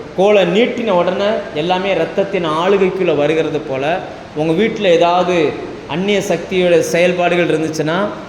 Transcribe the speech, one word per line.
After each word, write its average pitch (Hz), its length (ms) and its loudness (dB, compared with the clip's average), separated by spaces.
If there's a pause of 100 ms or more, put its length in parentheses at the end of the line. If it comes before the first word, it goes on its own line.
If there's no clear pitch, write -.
(180)
கோலை 196 260 4
நீட்டின 226 460 0
உடனே 185 400 0 (240)
எல்லாமே 180 400 -2
ரத்தத்தின் 175 520 -2
ஆளுகைக்குள்ள 180 720 0
வருகிறது 147 440 0
போல, 139 380 -4 (380)
உங்க 160 280 0
வீட்டுல 208 200 -2
ஏதாவது 175 680 2 (380)
அந்நிய 196 320 -2
சக்தியோட 175 600 2
செயல்பாடுகள் 175 680 2
இருந்துச்சுன்னா, 156 560 -2 (240)